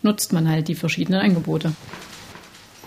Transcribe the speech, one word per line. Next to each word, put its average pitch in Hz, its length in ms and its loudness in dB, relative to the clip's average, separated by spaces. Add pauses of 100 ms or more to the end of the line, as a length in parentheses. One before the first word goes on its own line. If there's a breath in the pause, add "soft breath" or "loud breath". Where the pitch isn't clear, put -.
nutzt 214 300 2
man 160 180 4
halt 156 200 0
die 156 60 0
verschiedenen 180 440 0
Angebote. 165 540 2 (1120)